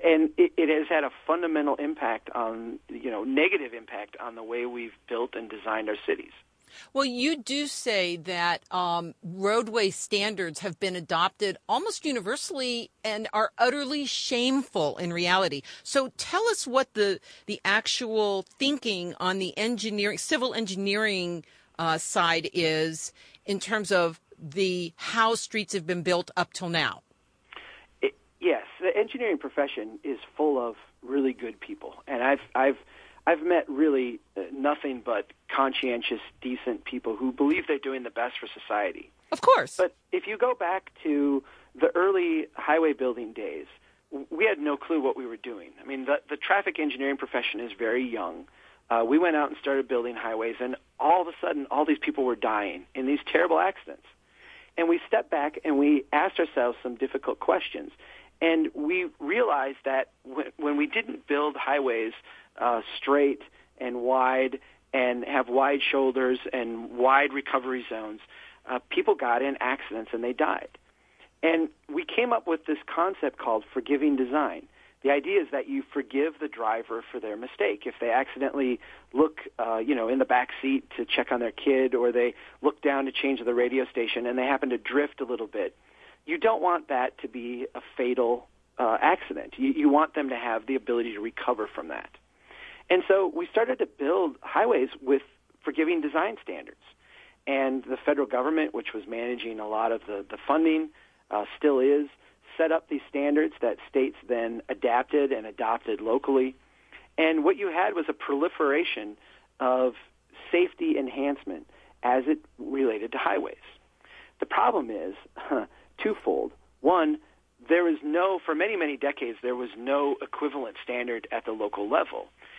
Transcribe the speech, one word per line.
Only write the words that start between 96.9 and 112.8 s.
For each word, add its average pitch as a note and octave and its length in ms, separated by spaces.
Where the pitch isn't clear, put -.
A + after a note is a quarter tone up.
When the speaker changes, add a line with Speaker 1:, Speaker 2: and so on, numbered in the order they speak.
Speaker 1:
And C3+ 380
the B2 140
federal C#3+ 300
government, D3 460
which A#2 200
was G#2+ 140
managing A#2 520
a G#2+ 80
lot A2 240
of A2+ 160
the, G2+ 220
the G#2 80
funding, D#3 420
uh, G#2 160
still C#3 220
is, C#3+ 280
set D#3+ 140
up D#3+ 180
these D3 200
standards D3 520
that A#2 160
states C3 260
then A#2 420
adapted B2+ 640
and A2 140
adopted A2+ 560
locally. C3 540
And D#3+ 260
what F#3 140
you G3+ 100
had F#3 280
was E3 120
a D#3 60
proliferation C#3 1040
of B2+ 340
safety E3+ 460
enhancement C#3 680
as B2 240
it D3+ 120
related A#2+ 540